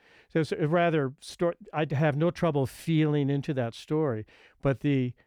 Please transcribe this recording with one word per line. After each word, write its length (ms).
So 120
it's 100
a 160
rather 540
sto-, 320
I'd 200
have 240
no 140
trouble 360
feeling 600
into 240
that 200
story. 520
But 200
the 320